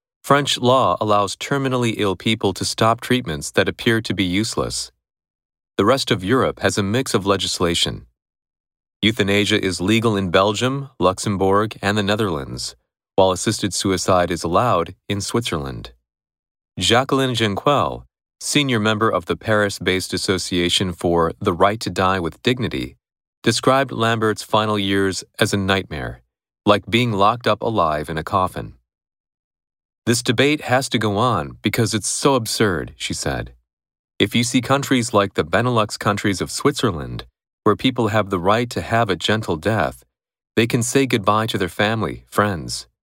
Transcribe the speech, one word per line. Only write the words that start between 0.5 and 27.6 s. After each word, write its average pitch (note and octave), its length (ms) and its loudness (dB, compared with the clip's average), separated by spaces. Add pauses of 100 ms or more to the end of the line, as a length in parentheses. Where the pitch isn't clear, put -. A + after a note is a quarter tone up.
law A#2+ 420 4
allows G#2 380 0
terminally B2+ 640 -2
ill G2 180 0
people A2 380 0
to - 100 -6
stop A2+ 380 0
treatments E2 480 -4
that F#2+ 180 2
appear A2+ 320 0
to A2 140 -4
be F#2+ 100 0
useless. F2+ 680 -2 (880)
The G2 80 2
rest B2+ 260 2
of G2 140 -2
Europe G2+ 360 0
has G2+ 180 0
a G#2+ 40 0
mix A2 300 -2
of F#2+ 140 0
legislation. E2+ 800 -2 (960)
Euthanasia G2+ 600 2
is F#2 160 -2
legal G#2+ 380 2
in F#2+ 140 -2
Belgium, A2 580 0 (100)
Luxembourg, G2 840 0
and G2+ 160 0
the G#2 40 0
Netherlands, E2+ 720 -4 (400)
while F#2+ 140 6
assisted F#2+ 440 -2
suicide F2+ 560 2
is E2+ 120 -4
allowed F#2 520 0 (120)
in G2+ 140 -4
Switzerland. D2+ 720 -4 (840)
Jacqueline C3 560 2
Genquel, G2+ 720 0 (340)
senior C3+ 400 0
member G#2+ 300 2
of F#2 160 -2
the F2 100 -2
Paris-based F#2+ 800 -2
Association F2+ 800 0
for E2+ 460 0
the G2+ 120 0
Right G2 280 2
to - 100 -6
Die F#2 280 0
with E2 240 -6
Dignity, F2+ 540 -2 (460)
described C3 480 2
Lambert's A2+ 520 0
final G#2+ 360 0
years G2 460 0 (140)
as G#2+ 160 2
a - 20 0
nightmare, F#2 640 -2 (460)
like G#2 240 4
being A#2 200 2
locked G#2+ 360 2
up G#2+ 160 0